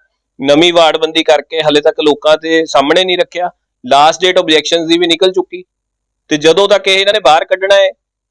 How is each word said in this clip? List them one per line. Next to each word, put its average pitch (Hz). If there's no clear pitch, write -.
ਨਵੀਂ 151
ਵਾਰਡਬੰਦੀ 160
ਕਰਕੇ 156
ਹਾਲੇ 151
ਤੱਕ 156
ਲੋਕਾਂ 156
ਦੇ 160
ਸਾਹਮਣੇ 156
ਨਹੀਂ 180
ਰੱਖਿਆ। 175
ਲਾਸਟ 143
ਡੇਟ 185
ਆਬਜੈਕਸ਼ਨਸ 160
ਦੀ 170
ਵੀ 175
ਨਿਕਲ 170
ਚੁੱਕੀ, 180
ਤੇ 156
ਜਦੋਂ 165
ਤੱਕ 196
ਇਹ 190
ਇਹਨਾਂ 202
ਨੇ 214
ਬਾਹਰ 170
ਕੱਢਣਾ 190
ਹੈ 190